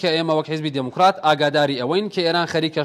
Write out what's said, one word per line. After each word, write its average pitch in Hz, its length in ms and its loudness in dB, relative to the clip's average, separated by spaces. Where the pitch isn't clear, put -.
کە 180 140 0
ئێمە 160 220 0
وەک 151 140 -2
حیزبی 156 260 -4
دموکرات 175 380 2
ئاگاداری 147 560 2
ئەوەین 180 320 0
کە 185 120 -2
ئێران 170 260 0
خەریکە 156 340 -2